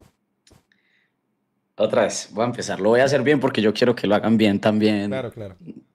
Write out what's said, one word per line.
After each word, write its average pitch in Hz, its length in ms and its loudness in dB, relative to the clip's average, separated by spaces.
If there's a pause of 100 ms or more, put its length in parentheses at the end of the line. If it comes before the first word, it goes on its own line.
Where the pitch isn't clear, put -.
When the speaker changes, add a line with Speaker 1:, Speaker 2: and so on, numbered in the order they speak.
(1800)
Speaker 1:
otra 110 280 0
vez, - 280 -4
voy 110 120 -4
a 123 40 -2
empezar. 101 320 -6
Lo 101 100 0
voy 120 120 4
a 135 40 4
hacer 139 180 2
bien 143 160 2
porque 123 220 -2
yo 104 120 2
quiero 123 220 2
que - 120 -6
lo 101 80 2
hagan 107 220 2
bien 101 240 2
también 107 480 0
Speaker 2:
Claro, 123 220 -8
claro. 101 280 -16
Speaker 1:
del - 240 -20 (120)